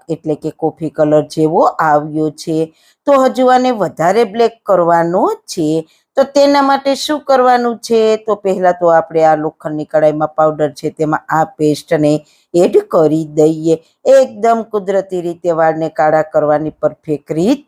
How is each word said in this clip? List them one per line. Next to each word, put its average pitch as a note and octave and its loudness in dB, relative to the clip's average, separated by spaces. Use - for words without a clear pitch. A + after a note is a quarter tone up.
એટલે D#3 -6
કે D3+ -8
કોફી D#3 -6
કલર D3+ 0
જેવો D#3 0
આવ્યો D#3 0
છે, D#3 -8
તો C#4+ 2
હજુ B3+ 0
આને B3+ 2
વધારે F#3+ 0
બ્લેક A3+ 0
કરવાનો F3 2
છે. D#3+ -4
તો C4+ 2
તેના C#4+ 2
માટે C#4 0
શું D4 -6
કરવાનું B3 0
છે? A3+ 0
તો A3 -4
પહેલા F#3 0
તો F3 0
આપણે E3 2
આ D#3 4
લોખંડની D3+ -8
કડાઈમાં D#3 0
પાવડર D#3 0
છે D3+ -8
તેમાં D3+ -4
આ D#3 0
પેસ્ટને D3+ 0
એડ F3 2
કરી D#3+ 0
દઈએ. D#3 0
એકદમ A#3 2
કુદરતી F#3+ -4
રીતે E3+ -6
વાળને D#3+ 0
કાળા D#3 0
કરવાની D3+ -2
પરફેક્ટ D3 -6
રીત G3 -2